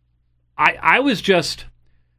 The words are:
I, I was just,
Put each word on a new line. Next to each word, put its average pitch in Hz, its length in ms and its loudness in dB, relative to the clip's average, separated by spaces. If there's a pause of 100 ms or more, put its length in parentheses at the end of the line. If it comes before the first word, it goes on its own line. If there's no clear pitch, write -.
(560)
I, 156 240 0
I 180 200 2
was 269 200 0
just, - 460 -2 (520)